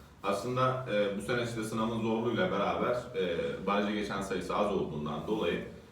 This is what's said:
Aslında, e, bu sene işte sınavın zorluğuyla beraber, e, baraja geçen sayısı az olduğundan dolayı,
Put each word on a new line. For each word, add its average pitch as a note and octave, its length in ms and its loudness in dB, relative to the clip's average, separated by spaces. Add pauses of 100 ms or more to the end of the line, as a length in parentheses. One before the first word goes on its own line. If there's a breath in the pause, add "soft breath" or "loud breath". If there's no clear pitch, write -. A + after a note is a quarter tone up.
(240 loud breath)
Aslında, B2+ 680 2
e, G2+ 240 2
bu G#2 40 -4
sene A#2+ 220 0
işte A2 200 -2
sınavın A2+ 380 0
zorluğuyla A2+ 500 2
beraber, - 420 2
e, F2+ 440 -2 (300)
baraja G#2 240 2
geçen G2 300 -2
sayısı F2+ 340 -2
az G2+ 180 2
olduğundan D2+ 540 -2
dolayı, F2+ 360 0 (280 loud breath)